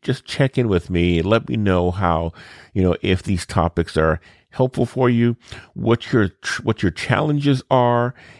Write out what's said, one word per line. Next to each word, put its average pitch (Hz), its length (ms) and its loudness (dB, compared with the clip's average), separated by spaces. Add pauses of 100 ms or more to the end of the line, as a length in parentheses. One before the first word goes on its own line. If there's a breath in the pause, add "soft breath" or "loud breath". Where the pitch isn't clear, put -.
just - 240 -6
check - 320 -2
in 123 100 0
with 92 220 0
me. 87 320 2
Let 104 260 0
me - 80 -4
know 92 340 0
how, 85 440 -2 (400 loud breath)
you 95 80 0
know, 90 180 4
if 92 220 0
these 92 240 -4
topics 82 500 -2
are 80 240 2 (300 soft breath)
helpful 127 340 -2
for 127 240 0
you, 120 300 2 (340 loud breath)
what 113 400 -2
your, 107 200 2 (320)
what - 180 -2
your 90 100 0
challenges 143 800 0
are, 123 440 2 (260 loud breath)